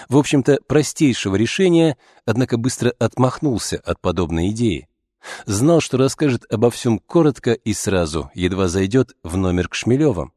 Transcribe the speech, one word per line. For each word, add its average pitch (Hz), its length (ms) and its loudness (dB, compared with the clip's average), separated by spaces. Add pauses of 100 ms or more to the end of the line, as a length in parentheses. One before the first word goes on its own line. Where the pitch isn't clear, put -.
в 120 80 2
общем-то, 143 500 2
простейшего 131 680 0
решения, 165 600 2 (280)
однако 120 320 0
быстро 120 420 -2
отмахнулся 123 880 -2
от - 160 -4
подобной 85 500 -2
идеи. 107 380 -2 (580)
Знал, 143 340 2
что - 180 -4
расскажет 131 520 0
обо 120 200 2
всём 113 280 -2
коротко 151 540 0
и 110 200 -4
сразу, 82 640 -2
едва 92 340 0
зайдёт 98 540 0
в 85 140 -6
номер 90 320 0
к - 60 -16
Шмелёвым. 113 640 -2